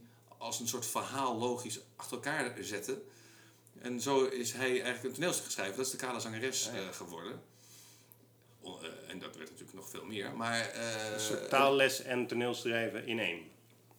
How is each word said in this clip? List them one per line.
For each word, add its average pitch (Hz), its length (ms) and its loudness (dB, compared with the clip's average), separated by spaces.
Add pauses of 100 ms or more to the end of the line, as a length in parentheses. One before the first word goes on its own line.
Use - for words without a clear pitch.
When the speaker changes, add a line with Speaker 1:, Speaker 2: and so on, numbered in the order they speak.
(380)
Speaker 1:
als 113 220 -4
een 120 80 -2
soort 113 180 -2
verhaal 120 520 0
logisch 120 420 0 (160)
achter - 220 -6
elkaar 135 440 0
zette. 101 400 -2 (800)
En 123 200 -2
zo 131 240 6
is 123 260 0
hij 127 180 2
eigenlijk 123 340 2
een 127 100 -2
toneelstuk 160 320 0
geschreven. 98 300 -4
Dat 131 100 0
is - 60 0
De 123 60 -4
Kale 123 220 -2
Zangeres, 113 460 0
Speaker 2:
Ja, 107 140 -4
ja. 95 80 -4
Speaker 1:
eh, 90 80 -6
geworden. 85 460 -8 (1200)
O-, 80 200 -12
eh, 80 300 -10
en 95 80 -8
dat - 160 -10
werd 80 140 -12
natuurlijk - 280 -16
nog 92 120 -12
veel - 160 -10
meer, 107 300 -4
maar, 117 340 2
eh, 110 440 -2
Speaker 2:
Een 107 60 -2
soort 107 300 0
taalles 135 520 8
en 123 260 2
toneelschrijven 117 800 0
in 113 120 0
één. 87 200 2 (600)